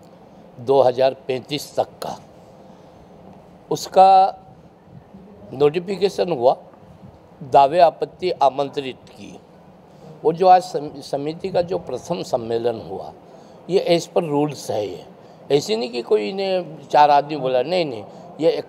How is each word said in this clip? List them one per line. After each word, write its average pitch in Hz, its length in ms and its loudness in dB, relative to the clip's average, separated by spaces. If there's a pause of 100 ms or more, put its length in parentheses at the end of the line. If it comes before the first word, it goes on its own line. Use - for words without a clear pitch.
(600)
दो 131 220 2
हज़ार 127 320 2
पैंतीस 131 640 -10
तक 117 80 -2
का, - 360 -12 (1500)
उसका 190 680 4 (1120)
notification 180 800 0
हुआ, 131 260 2 (960)
दावे 143 280 6
आपत्ति 160 520 2
आमंत्रित 139 800 -2
की। 95 300 -20 (840)
वो 156 100 2
जो 175 140 2
आज 180 160 8
सम-, 147 380 -10
समिति 156 480 -8
का 185 120 0
जो 175 160 -4
प्रथम 170 460 -8
सम्मेलन 117 580 -4
हुआ, 80 320 -12 (560)
ये 175 300 2
as - 140 -12
per 190 100 0
rules 147 480 -2
है। 104 160 -4
ये 87 180 -12 (460)
ऐसे 147 240 0
नहीं 233 140 -4
कि 240 120 -6
कोई 208 320 0
ने 185 440 -4 (140)
चार 147 180 6
आदमी 147 280 2
बोला, 127 240 0
नहीं, 170 240 -2
नहीं, 113 180 -8 (380)
ये 165 280 0